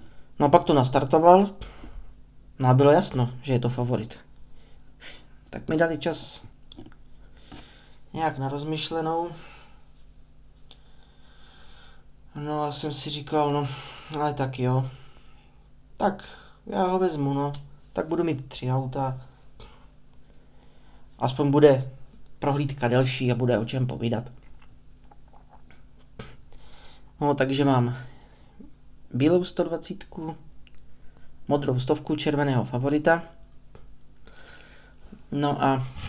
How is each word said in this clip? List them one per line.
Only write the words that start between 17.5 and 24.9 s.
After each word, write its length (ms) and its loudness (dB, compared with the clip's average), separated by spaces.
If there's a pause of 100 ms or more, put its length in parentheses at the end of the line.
Tak 140 -2
budu 160 0
mít 240 -2
tři 240 -6
auta. 500 -4 (2000)
Aspoň 320 2
bude 400 6 (480)
prohlídka 480 0
delší 440 2
a 40 4
bude 240 2
o 60 -2
čem 220 -2
povídat. 440 -2 (3000)